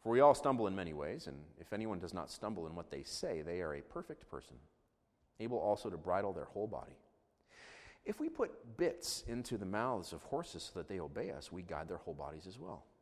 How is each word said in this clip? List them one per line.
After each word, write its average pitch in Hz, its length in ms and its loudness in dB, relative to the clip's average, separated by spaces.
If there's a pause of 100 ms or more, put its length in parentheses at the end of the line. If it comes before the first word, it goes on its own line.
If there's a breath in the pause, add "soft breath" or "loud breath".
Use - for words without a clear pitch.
For 113 100 0
we 120 80 8
all 143 160 12
stumble 127 320 4
in 95 80 2
many 87 180 -2
ways, 76 360 -4
and 71 160 -10 (140)
if - 140 -14
anyone 107 280 -2
does 85 120 -6
not 82 160 -4
stumble 98 380 -4
in 80 80 -6
what 85 160 -8
they 71 140 -6
say, 117 360 -2
they 85 220 -2
are 78 120 -2
a 71 80 -6
perfect - 460 -10
person, 65 280 -12 (840)
able 117 200 0
also 104 300 4
to 90 80 -2
bridle 92 360 2
their 80 140 -4
whole 104 200 -2
body. 95 300 -6 (1080 loud breath)
If 208 140 -2
we 311 100 0
put 117 480 -2
bits - 520 2
into 120 280 -2
the 101 80 -2
mouths 107 480 0
of 82 120 -8
horses 143 400 -4
so - 160 -8
that - 80 -6
they 98 100 -4
obey 80 320 -4
us, 71 220 -8
we 90 100 -6
guide 82 240 -4
their 85 120 -4
whole 80 160 -8
bodies 76 340 -8
as 104 100 -12
well. 135 260 -10 (180)